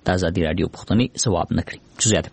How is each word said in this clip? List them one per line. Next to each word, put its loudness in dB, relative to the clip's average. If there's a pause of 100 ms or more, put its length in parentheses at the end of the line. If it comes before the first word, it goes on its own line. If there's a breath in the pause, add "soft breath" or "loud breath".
د -4
ازادي 0
راډیو -2
پوښتنې 0 (180)
ځواب 0 (100)
نه -2
کړي. -14 (240)
جزئیات 2